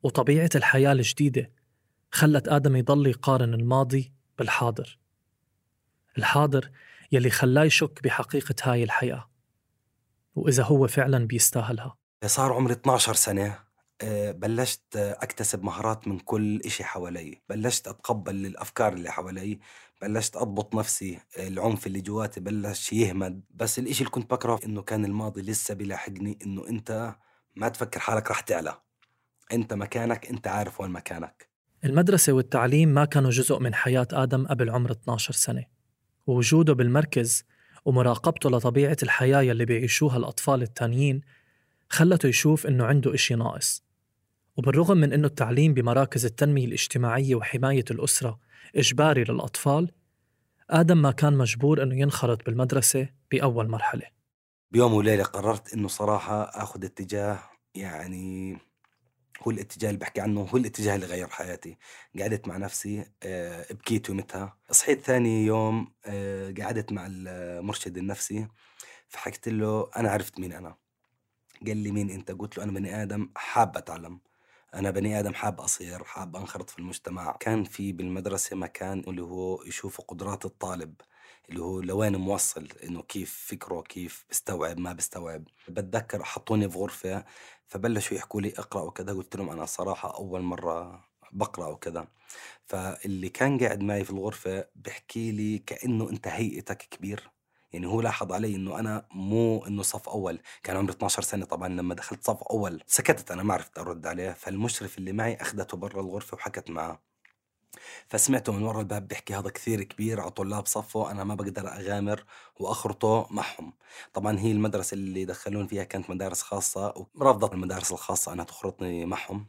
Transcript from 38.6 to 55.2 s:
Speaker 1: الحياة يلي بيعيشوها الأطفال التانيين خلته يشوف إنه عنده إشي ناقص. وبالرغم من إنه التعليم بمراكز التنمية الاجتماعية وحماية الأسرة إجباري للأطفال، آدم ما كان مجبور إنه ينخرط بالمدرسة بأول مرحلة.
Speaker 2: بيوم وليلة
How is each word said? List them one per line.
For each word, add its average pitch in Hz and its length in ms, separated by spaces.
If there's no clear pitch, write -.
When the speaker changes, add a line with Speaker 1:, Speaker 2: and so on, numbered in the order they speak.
Speaker 1:
الحياة 135 400
يلي 120 220
بيعيشوها 120 520
الأطفال 123 460
التانيين 131 580
خلته 165 380
يشوف 151 400
إنه 127 180
عنده 127 300
إشي - 200
ناقص. - 500
وبالرغم 156 400
من 143 160
إنه 147 140
التعليم 135 480
بمراكز 123 500
التنمية 135 420
الاجتماعية 123 680
وحماية 123 560
الأسرة 113 500
إجباري 139 480
للأطفال، 143 640
آدم 170 260
ما 143 140
كان 147 260
مجبور 131 460
إنه 131 180
ينخرط 123 460
بالمدرسة 131 640
بأول 120 380
مرحلة. 113 340
Speaker 2:
بيوم 117 240
وليلة 104 300